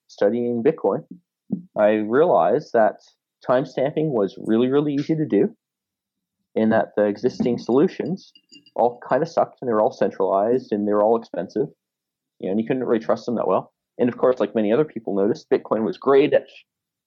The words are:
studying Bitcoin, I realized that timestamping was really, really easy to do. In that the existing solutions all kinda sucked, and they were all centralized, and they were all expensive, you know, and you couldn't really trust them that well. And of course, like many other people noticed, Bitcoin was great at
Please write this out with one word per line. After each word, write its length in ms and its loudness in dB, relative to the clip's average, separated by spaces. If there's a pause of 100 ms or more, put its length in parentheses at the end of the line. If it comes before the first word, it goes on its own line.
studying 580 -2
Bitcoin, 400 0 (760)
I 180 4
realized 760 2
that 240 4 (500)
timestamping 640 -2
was 220 0 (120)
really, 220 2
really 260 0
easy 200 -2
to 120 -2
do. 280 2 (1000)
In 160 2
that 260 2
the 80 2
existing 540 -2
solutions 760 -2 (440)
all 320 0
kinda 180 0
sucked, 340 -8
and 80 -6
they 40 0
were 100 2
all 100 0
centralized, 800 -2
and 140 -2
they 60 0
were 100 2
all 140 4
expensive, 520 -6 (720)
you 80 -8
know, 40 -4
and 80 -2
you 60 -4
couldn't 180 -4
really 200 -2
trust 220 -4
them 100 -4
that 120 -2
well. 240 -2 (260)
And 100 2
of 100 -6
course, 220 2
like 140 -2
many 180 0
other 120 2
people 300 -8
noticed, 360 -2
Bitcoin 340 0
was 140 -4
great 340 4
at 140 0 (600)